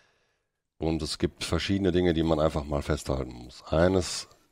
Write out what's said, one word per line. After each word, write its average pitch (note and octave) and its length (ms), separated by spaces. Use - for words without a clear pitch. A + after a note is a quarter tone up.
Und D#2+ 240
es D#2 160
gibt - 280
verschiedene F#2+ 480
Dinge, F2+ 200
die D#2+ 120
man D#2+ 160
einfach D#2 240
mal D2 180
festhalten C2 500
muss. B1 380
Eines F2+ 580